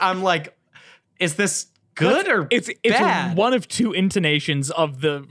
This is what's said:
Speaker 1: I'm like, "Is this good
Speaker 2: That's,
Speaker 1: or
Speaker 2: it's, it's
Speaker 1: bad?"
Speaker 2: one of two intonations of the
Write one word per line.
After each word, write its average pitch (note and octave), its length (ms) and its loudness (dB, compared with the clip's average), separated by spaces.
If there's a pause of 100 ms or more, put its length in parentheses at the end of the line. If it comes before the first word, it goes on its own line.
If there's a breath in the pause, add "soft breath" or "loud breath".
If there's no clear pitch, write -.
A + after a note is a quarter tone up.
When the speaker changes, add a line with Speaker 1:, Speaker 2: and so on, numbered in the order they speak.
Speaker 1:
I'm F#3 240 0
like, E3+ 340 -2 (600 loud breath)
"Is E3 160 -2
this - 320 -2 (280)
good B3+ 300 2
Speaker 2:
That's, G4 40 0
Speaker 1:
or G3 220 0
Speaker 2:
it's, A#3+ 180 0 (140)
it's A3+ 140 2
Speaker 1:
bad?" F#3 400 0
Speaker 2:
one A#3 160 2
of A3+ 140 0
two A#3 260 -2
intonations D3+ 760 0
of D#3 320 -2
the C#3+ 300 -2